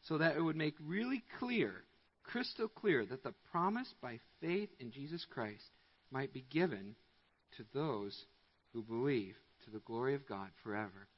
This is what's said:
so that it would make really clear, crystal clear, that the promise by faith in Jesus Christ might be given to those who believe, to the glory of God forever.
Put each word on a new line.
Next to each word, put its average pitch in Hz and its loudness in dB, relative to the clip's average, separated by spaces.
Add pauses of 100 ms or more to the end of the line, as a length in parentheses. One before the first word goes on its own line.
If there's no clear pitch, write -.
so 156 0
that 156 6
it 160 2
would 160 4
make 151 2
really 220 0 (160)
clear, 160 2 (400)
crystal 233 -2
clear, 143 4
that 98 -8
the - -6 (180)
promise 202 2
by 117 -8 (200)
faith 190 0 (100)
in 120 -8
Jesus 147 -8
Christ 107 -4 (400)
might 131 -2
be 131 -8
given 123 2 (600)
to 120 -12
those 120 -2 (460)
who 117 -4
believe, 113 0 (300)
to 113 -18
the 107 -8
glory 123 0
of 139 -4
God 98 -6 (120)
forever. 104 -4